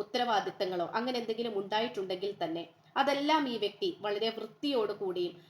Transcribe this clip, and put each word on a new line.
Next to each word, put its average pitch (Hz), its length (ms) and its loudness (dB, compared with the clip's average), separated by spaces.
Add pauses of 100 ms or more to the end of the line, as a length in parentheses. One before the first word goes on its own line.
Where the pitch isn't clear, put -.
ഉത്തരവാദിത്തങ്ങളോ 190 920 0
അങ്ങനെ 247 240 0
എന്തെങ്കിലും 226 400 -2
ഉണ്ടായിട്ടുണ്ടെങ്കിൽ 202 840 -2
തന്നെ 165 220 -2 (320)
അതെല്ലാം 285 520 4
ഈ 233 100 -2
വ്യക്തി 202 300 0 (120)
വളരെ 208 360 0
വൃത്തിയോടുകൂടിയും 208 1000 0 (160)